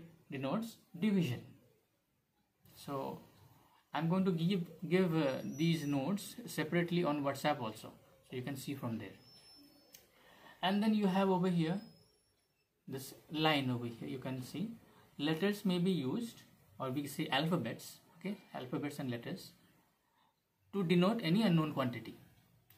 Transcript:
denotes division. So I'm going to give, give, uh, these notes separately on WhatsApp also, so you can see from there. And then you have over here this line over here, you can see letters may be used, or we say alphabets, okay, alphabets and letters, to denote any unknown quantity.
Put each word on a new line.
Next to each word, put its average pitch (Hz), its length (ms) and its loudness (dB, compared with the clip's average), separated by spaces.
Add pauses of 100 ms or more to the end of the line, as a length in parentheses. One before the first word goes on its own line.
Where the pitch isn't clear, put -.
(300)
denotes 139 460 -4 (220)
division. 180 440 2 (1300)
So 135 460 -8 (720)
I'm 156 160 0
going 185 160 2
to 190 80 2
give, 170 320 2 (240)
give, 175 260 4
uh, 139 300 2
these 156 400 2
notes 143 520 -2 (100)
separately 170 580 0
on 147 180 2
WhatsApp 139 380 0
also, 113 320 -8 (360)
so 131 80 -10
you 127 60 -4
can 135 140 -6
see - 180 -8
from 113 240 -4
there. 95 180 -12 (1500)
And 202 200 2
then 220 120 6
you 208 120 4
have 190 220 4
over 185 200 4
here 170 320 2 (1080)
this 131 260 -8 (160)
line 151 400 2
over 120 160 -2
here, 147 220 -8
you 135 100 -6
can 131 240 -6
see 208 300 -6 (460)
letters 160 460 0
may 180 140 2
be 175 120 2
used, 175 520 -2 (360)
or 131 120 -4
we 143 160 -4
say - 240 -4
alphabets, 139 680 -2 (200)
okay, 202 200 -8 (160)
alphabets 139 440 -6
and 135 120 -6
letters, 127 420 -8 (1200)
to 202 100 0
denote 180 400 4
any 175 200 2
unknown 160 300 4
quantity. 123 440 -4 (600)